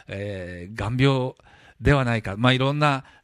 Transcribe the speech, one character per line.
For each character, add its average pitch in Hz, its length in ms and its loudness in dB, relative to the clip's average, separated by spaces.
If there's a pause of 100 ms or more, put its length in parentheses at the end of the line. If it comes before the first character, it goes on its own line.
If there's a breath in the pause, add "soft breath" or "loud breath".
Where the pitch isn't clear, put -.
え 92 640 -10
ー、 113 60 -16
眼 110 220 -4
病 131 340 2 (480 loud breath)
で 131 120 4
は 135 120 4
な 117 100 0
い 107 80 -2
か、 98 140 -6
ま 123 140 4
あ、 - 20 6
い 127 60 2
ろ 135 140 0
ん 147 60 -4
な 143 260 0 (200 loud breath)